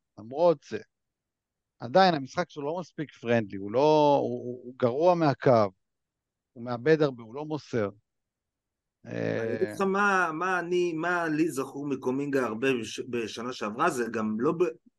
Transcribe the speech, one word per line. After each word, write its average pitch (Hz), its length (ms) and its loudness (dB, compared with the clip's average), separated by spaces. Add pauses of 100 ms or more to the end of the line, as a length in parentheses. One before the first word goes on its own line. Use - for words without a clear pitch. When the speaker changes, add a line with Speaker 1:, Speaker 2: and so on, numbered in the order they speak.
(180)
Speaker 1:
למרות 143 400 2 (100)
זה. 107 100 -6 (1000)
עדיין 175 340 6
המשחק 151 360 -4
שלו 143 160 -10
לא 160 140 -4
מספיק - 340 -10
פרנדלי, 113 420 0
הוא 101 160 -8
לא... 147 500 6
הוא, 120 220 -6
הוא, 123 200 -10
הוא 123 120 -16
גרוע 147 380 4
מהקו, 131 560 4 (800)
הוא 117 120 -14
מאבד 123 380 2
הרבה, 127 200 -2
הוא 113 120 -18
לא 147 100 -12
מוסר. 131 440 -4 (1160)
Speaker 2:
אני 113 520 -4
אגיד 214 180 -2
לך 202 60 -6
Speaker 1:
אה, 196 60 0
Speaker 2:
מה, 190 460 2
מה 180 260 -2
אני, 175 340 0
מה 170 360 -2
לי 156 220 0
זכור 135 360 -6
מקומינגה 135 600 -2
הרבה 110 220 -2 (120)
בש-, 110 200 -8
בשנה 120 520 -6
שעברה, 123 380 -2
זה 123 200 -2
גם 107 300 -2
לא 147 120 2
ב-, 165 220 -2 (240)